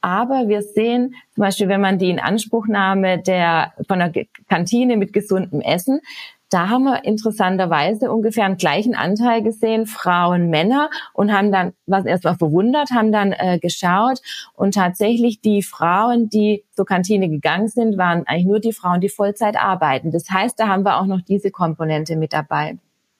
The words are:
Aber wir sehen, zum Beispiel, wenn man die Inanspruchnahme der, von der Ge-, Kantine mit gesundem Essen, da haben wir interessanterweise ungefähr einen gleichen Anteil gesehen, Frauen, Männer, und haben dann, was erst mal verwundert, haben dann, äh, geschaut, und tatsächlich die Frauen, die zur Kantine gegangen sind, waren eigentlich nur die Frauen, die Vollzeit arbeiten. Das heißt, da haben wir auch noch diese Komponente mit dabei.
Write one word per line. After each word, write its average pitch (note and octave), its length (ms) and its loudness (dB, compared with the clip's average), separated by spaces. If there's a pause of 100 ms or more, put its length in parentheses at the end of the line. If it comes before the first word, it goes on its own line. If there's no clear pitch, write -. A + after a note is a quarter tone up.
Aber A#3+ 460 0
wir G#3 160 0
sehen, A#3+ 540 -2 (180)
zum G#3 80 -2
Beispiel, G3+ 240 0
wenn G3 140 2
man G3 180 2
die F3+ 120 0
Inanspruchnahme G3 1080 0
der, F3 540 0 (160)
von F#3+ 100 0
der F3 120 0
Ge-, - 180 -4 (200)
Kantine A#3 480 2
mit G3 160 0
gesundem F#3 480 -2
Essen, G#3+ 400 0 (500)
da F3+ 180 0
haben B3+ 160 2
wir C4+ 200 0
interessanterweise G#3 1080 0
ungefähr A3 320 0
einen F#3+ 140 0
gleichen F#3 360 0
Anteil A3 480 0
gesehen, A3 440 0
Frauen, F3 640 0
Männer, A#3+ 400 2 (220)
und G#3 200 0
haben G3+ 180 2
dann, F3+ 220 0 (140)
was F#3+ 180 0
erst F3+ 180 0
mal F3 140 0
verwundert, A3+ 560 2
haben A3 180 2
dann, G3+ 220 2
äh, F3+ 260 0
geschaut, F#3+ 600 0 (340)
und G3 200 0
tatsächlich G#3+ 640 2
die G3+ 240 2
Frauen, A3 640 0
die G#3 420 2
zur F#3+ 160 -2
Kantine F#3+ 420 2
gegangen D#3+ 380 0
sind, A3 320 0
waren F3 300 0
eigentlich F3 180 0
nur G#3 140 2
die A3+ 120 -2
Frauen, F3+ 280 -2
die G3 80 0
Vollzeit G#3 480 -2
arbeiten. E3+ 560 0
Das E3+ 180 -4
heißt, G3 300 -2
da A3 80 0
haben G3 160 0
wir G3 160 2
auch F#3+ 60 0
noch F#3+ 160 -2
diese G3 280 -2
Komponente D#3+ 640 -2
mit D#3 180 -2
dabei. D3+ 460 -4 (420)